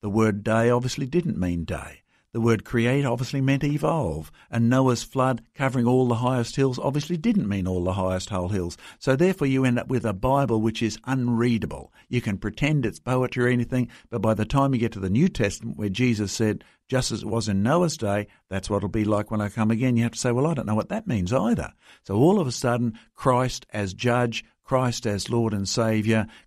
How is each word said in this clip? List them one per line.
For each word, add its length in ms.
the 80
word 340
day 260
obviously 360
didn't 340
mean 240
day. 360
The 80
word 240
create 400
obviously 360
meant 220
evolve, 680
and 180
Noah's 360
flood 400
covering 320
all 220
the 80
highest 400
hills 240
obviously 360
didn't 320
mean 200
all 160
the 100
highest 380
whole 180
hills. 260
So 180
therefore 320
you 180
end 140
up 80
with 160
a 100
Bible 460
which 220
is 240
unreadable. 880
You 120
can 180
pretend 480
it's 120
poetry 460
or 40
anything, 380
but 120
by 120
the 120
time 280
you 60
get 140
to 60
the 120
New 180
Testament 480
where 120
Jesus 420
said, 320
"Just 220
as 100
it 80
was 180
in 140
Noah's 360
day, 280
that's 180
what 100
it'll 120
be 160
like 240
when 120
I 80
come 200
again," 260
you 60
have 120
to 60
say, 120
"Well, 160
I 80
don't 120
know 60
what 160
that 180
means 240
either." 400
So 120
all 240
of 80
a 40
sudden, 460
Christ 580
as 220
judge, 500
Christ 400
as 240
Lord 240
and 140
Saviour, 580